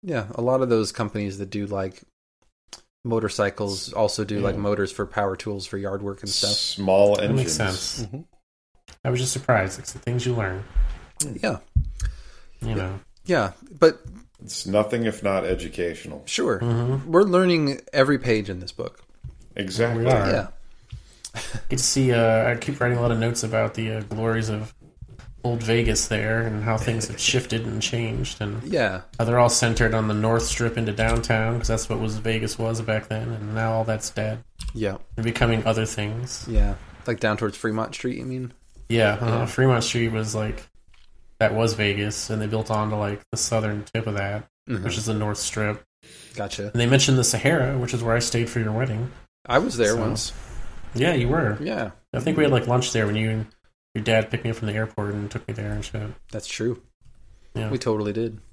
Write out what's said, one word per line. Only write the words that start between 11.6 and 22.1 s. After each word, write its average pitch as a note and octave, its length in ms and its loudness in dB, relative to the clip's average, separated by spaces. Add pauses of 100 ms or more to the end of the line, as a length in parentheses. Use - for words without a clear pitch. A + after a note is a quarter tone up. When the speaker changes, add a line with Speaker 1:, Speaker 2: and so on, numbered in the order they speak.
Speaker 3:
You A2 140 -2
know. G2 240 -4 (280)
Speaker 1:
Yeah, B2 240 2 (280)
but D#3+ 220 6 (420)
Speaker 2:
It's - 240 -10
nothing G#2+ 380 2
if G#2+ 180 -2
not G2 220 0
educational. E2+ 800 -6
Speaker 1:
Sure. - 340 -2
Speaker 3:
Mm-hmm. A#2+ 520 0
Speaker 1:
We're F3+ 120 8
learning F3 580 4 (120)
every C#3 260 4
page G#2+ 300 2
in F2+ 100 -6
this F2+ 120 -12
book. - 300 -10 (540)
Speaker 2:
Exactly. A2+ 500 -2
Speaker 3:
We A#2 60 4
are. G2+ 180 4
Speaker 1:
Yeah. G2+ 180 0 (1200)
Speaker 3:
Get - 100 0
to - 40 -2
see, C3 280 4